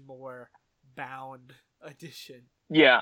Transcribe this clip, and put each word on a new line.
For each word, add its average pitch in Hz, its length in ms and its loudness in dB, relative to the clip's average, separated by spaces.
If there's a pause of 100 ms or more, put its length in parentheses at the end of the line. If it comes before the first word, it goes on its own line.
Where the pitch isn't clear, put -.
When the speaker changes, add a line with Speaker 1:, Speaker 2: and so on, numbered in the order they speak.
Speaker 1:
more 127 460 -18 (440)
bound 131 580 -16 (280)
edition. 139 640 -20 (260)
Speaker 2:
Yeah, 139 320 6